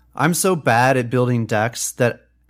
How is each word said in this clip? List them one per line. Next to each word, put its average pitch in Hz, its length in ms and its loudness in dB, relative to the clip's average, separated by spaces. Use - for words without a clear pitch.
I'm 160 200 0
so 190 200 0
bad 131 420 2
at 120 140 -2
building 123 360 0
decks 110 460 -4
that - 360 -2